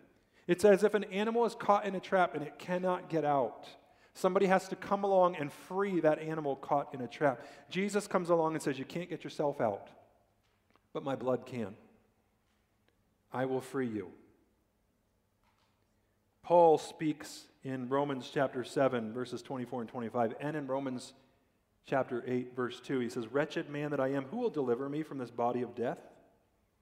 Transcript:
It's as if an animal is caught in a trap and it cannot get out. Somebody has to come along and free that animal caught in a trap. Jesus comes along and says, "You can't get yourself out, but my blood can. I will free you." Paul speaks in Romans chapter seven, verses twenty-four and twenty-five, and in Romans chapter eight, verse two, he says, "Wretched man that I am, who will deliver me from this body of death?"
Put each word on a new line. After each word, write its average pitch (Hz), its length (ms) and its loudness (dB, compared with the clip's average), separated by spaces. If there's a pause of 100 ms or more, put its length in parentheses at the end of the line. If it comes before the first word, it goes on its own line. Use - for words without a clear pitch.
(480)
It's 175 180 4
as 196 180 8
if 208 120 4
an 202 80 0
animal 214 420 0
is 208 80 0
caught 208 320 2
in 190 80 -2
a 185 60 -4
trap 180 340 2
and 151 100 -4
it 151 140 -12
cannot 180 500 -2
get 151 160 0
out. 139 460 0 (460)
Somebody 190 320 4
has 185 220 4
to 190 60 -8
come 202 280 -2
along 185 320 6
and 147 180 -6
free 190 460 -2
that 151 180 4
animal 156 380 -4
caught - 400 -2
in 151 60 -8
a 120 60 -6
trap. 135 380 0 (240)
Jesus 196 380 -2
comes 180 240 0
along 160 240 4
and 147 60 -4
says, 131 180 -2
"You 135 40 -6
can't 175 260 -8
get 156 140 -8
yourself 143 380 -2
out, 104 300 0 (1000)
but 147 120 -4
my 135 120 0
blood 120 300 0
can. 110 320 -6 (1500)
I 127 140 -2
will 131 160 -2
free 131 260 -4
you." 98 240 -6 (2250)
Paul 165 380 8
speaks - 680 -6 (140)
in 131 260 -6
Romans 135 440 -2
chapter 131 320 0
seven, 123 500 0
verses 123 300 -6
twenty-four 127 380 -8
and 113 80 -8
twenty-five, 117 500 -2
and 151 180 -6
in 147 80 -6
Romans 131 480 -6 (720)
chapter 127 400 -2
eight, 127 300 -4
verse 123 260 -4
two, 135 180 -2
he 117 100 0
says, 117 180 -6
"Wretched 147 420 -2
man 147 220 -4
that 143 80 0
I 131 80 2
am, 139 180 -2
who 165 120 -10
will 240 120 -2
deliver 131 400 0
me 151 140 -4
from 151 160 -10
this 120 120 -8
body 120 300 0
of 113 140 -8
death?" 123 360 -6 (720)